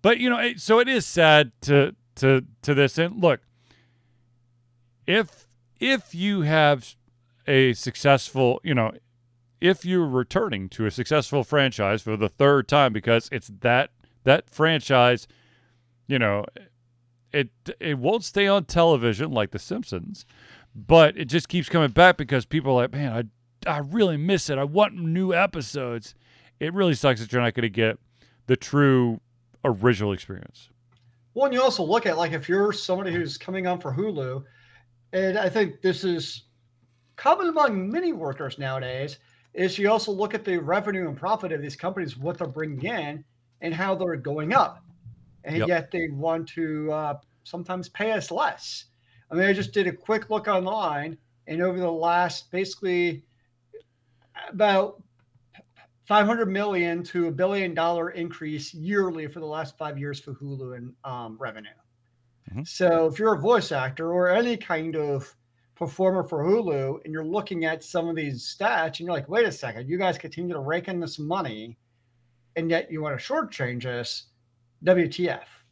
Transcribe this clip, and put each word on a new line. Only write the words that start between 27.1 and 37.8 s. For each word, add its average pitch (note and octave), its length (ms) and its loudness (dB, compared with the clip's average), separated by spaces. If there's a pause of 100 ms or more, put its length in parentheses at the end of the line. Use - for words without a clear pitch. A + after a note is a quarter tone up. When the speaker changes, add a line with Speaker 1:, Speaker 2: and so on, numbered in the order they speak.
Speaker 1:
that A2 120 -8
you're B2 100 2
not A#2 120 2
gonna A#2 160 0
get A2 300 0 (460)
the B2+ 100 4
true C3 640 4 (460)
original G#2 480 2
experience. - 560 -14 (640)
Speaker 2:
Well, C4 120 2
and C4 80 0
you B3 80 2
also A#3+ 220 2
look A3 220 2
at, E3 120 2
like, E3 140 0
if D3 160 -6
you're G3+ 240 2
somebody F#3+ 400 -4
who's E3 260 -4
coming F#3 300 -6
on F3+ 120 -2
for C#3 140 -6
Hulu, C#3 500 -4 (720)
and F#3+ 240 0
I F#3+ 120 0
think G3+ 320 -2
this F#3 220 0
is F3 400 -4 (760)
common F4+ 320 2
among A3+ 420 0